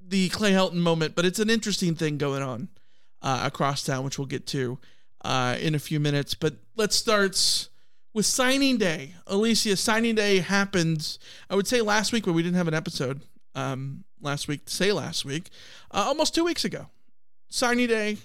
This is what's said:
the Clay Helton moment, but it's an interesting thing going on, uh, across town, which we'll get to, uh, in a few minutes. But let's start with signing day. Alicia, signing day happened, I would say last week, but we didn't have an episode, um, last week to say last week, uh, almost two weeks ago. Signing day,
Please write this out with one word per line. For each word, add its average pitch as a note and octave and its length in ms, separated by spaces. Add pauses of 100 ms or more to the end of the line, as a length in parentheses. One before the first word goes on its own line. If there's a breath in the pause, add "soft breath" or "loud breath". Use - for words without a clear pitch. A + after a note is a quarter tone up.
the F#3 300
Clay G3+ 220
Helton F#3 220
moment, E3 420
but F3 80
it's F#3 160
an G#3+ 100
interesting G3+ 460
thing D3+ 220
going C#3 240
on, C3 260 (520)
uh, C3+ 240
across C#3+ 400
town, C3+ 200
which C#3 120
we'll C#3 100
get C#3+ 220
to, B2 300 (460 soft breath)
uh, B2+ 360
in D#3 140
a D3+ 40
few D#3 220
minutes. C#3+ 340
But D#3 200 (220)
let's G#3+ 180
start - 720 (460)
with G#3 120
signing C4 520
day. E3+ 360 (120)
Alicia, G#3 500
signing A3+ 380
day G#3 240
happened, F3 800 (320 loud breath)
I F#3 60
would G3 100
say B3 140
last G#3 320
week, A3+ 140
but F#3 60
we E3 120
didn't F3 120
have F3+ 120
an D#3 60
episode, C#3+ 480 (340)
um, C3+ 480 (160)
last C#3+ 260
week D3 200
to - 60
say G3 200
last D#3 320
week, D3 240 (420 loud breath)
uh, G3+ 160
almost D4+ 280
two E4 100
weeks E4+ 200
ago. C3+ 220 (640)
Signing A#3+ 400
day, G#3+ 360